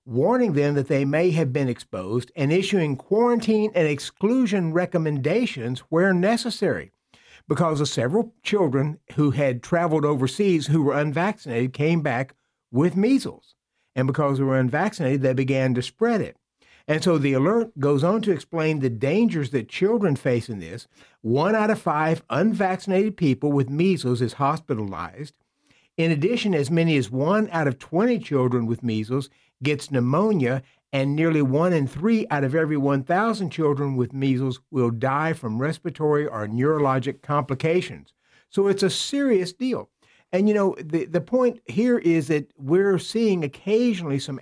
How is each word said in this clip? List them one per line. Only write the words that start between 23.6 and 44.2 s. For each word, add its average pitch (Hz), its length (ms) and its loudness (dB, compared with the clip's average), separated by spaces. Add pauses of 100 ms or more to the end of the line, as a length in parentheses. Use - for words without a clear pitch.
measles 139 540 0
is 113 120 -2
hospitalized. 113 1040 -6 (600)
In 165 120 2
addition, 196 440 0
as 147 160 0
many 165 260 2
as 113 140 0
one 175 400 0
out 165 160 -2
of 127 120 -2
twenty 226 400 0
children 127 480 0
with 113 160 -4
measles 117 460 -2 (340)
gets 147 280 -4
pneumonia, 135 720 0 (280)
and 139 240 -2
nearly 160 280 2
one 156 320 2
in 143 120 2
three 220 440 0
out 143 140 0
of 135 100 -2
every 156 240 0
one 139 240 0
thousand 196 480 0
children 143 440 0
with 123 200 -2
measles 135 560 -2
will 123 200 0
die 135 440 -2
from 117 240 -6
respiratory 151 680 -2
or 107 200 -6
neurologic 131 760 0
complications. 147 920 -2 (340)
So 196 180 0
it's 196 160 2
a 190 60 2
serious 233 640 0
deal. 247 380 -6 (400)
And, 190 160 2
you 214 60 4
know, 202 260 2
the, 160 280 -4
the 165 160 -2
point 240 420 0
here 240 320 2
is 165 320 2
that 151 300 -2
we're 180 400 2
seeing 208 440 0
occasionally 180 760 -2
some 135 240 -8